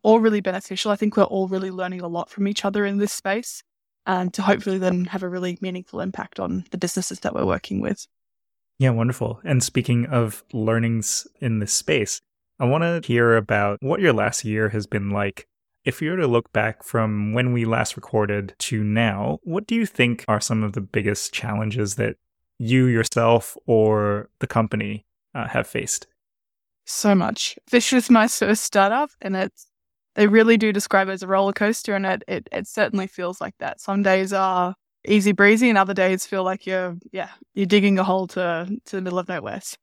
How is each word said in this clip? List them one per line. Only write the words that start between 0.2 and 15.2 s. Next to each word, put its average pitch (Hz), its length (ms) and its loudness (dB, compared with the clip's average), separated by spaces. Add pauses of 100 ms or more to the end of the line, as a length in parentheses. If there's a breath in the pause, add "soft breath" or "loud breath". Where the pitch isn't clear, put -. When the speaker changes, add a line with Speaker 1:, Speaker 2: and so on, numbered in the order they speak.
Speaker 1:
beneficial. 190 500 -4
I 202 40 0
think 214 200 -2
we're 202 100 6
all 190 220 0
really 190 220 -4
learning 185 320 -6
a 175 60 -8
lot 170 240 -6
from 196 160 -2
each 208 180 -4
other 202 220 0
in 202 100 -2
this 208 160 0
space, - 480 -6 (460)
um, 180 240 -2
to - 100 -6
hopefully 190 380 0
then 180 260 0
have 190 160 -6
a 185 80 -6
really 180 320 -6
meaningful 185 380 -8
impact 190 400 -8
on 185 320 -4
the 180 80 -8
businesses 185 400 -6
that - 160 -6
we're - 100 -2
working 98 360 -2
with. - 260 -6 (720)
Speaker 2:
Yeah, 131 100 4
wonderful. 117 540 -2
And 131 200 2
speaking 120 440 0
of 117 360 -2 (100)
learnings 113 720 -2 (120)
in 113 200 -2
this 101 120 -4
space, - 480 -2 (400)
I 131 60 0
wanna 165 380 0
hear 117 320 4
about 104 460 0
what 160 200 -2
your 165 120 4
last 104 300 -2
year 107 260 0
has 104 180 -4
been 101 240 -4
like. 101 360 -4 (380)